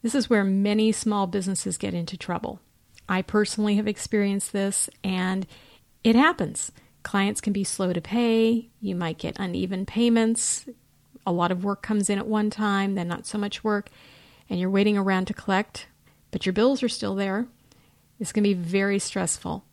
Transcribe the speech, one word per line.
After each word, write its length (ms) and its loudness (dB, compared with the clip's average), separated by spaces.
This 140 -2
is 160 2
where 140 4
many 480 4
small 340 0
businesses 500 -4
get 160 -4
into 240 -6
trouble. 440 -6
I 120 0
personally 560 0
have 120 0
experienced 640 -2
this, 360 -2
and 400 -2
it 140 6
happens. 560 2
Clients 380 0
can 120 -2
be 120 0
slow 280 -2
to 80 0
pay. 720 2
You 140 -4
might 240 -4
get 220 -6
uneven 440 -2
payments. 800 2
A 60 0
lot 180 2
of 140 -2
work 180 -4
comes 260 0
in 100 0
at 100 -6
one 200 0
time, 460 0
then 140 -4
not 180 -6
so 120 -6
much 260 -6
work, 260 -2
and 100 -4
you're 120 0
waiting 260 4
around 300 2
to 80 -4
collect, 540 -2
but 160 -4
your 60 0
bills 300 4
are 60 0
still 280 -4
there. 320 -2
It's 100 -6
gonna 140 2
be 100 6
very 460 0
stressful. 720 -4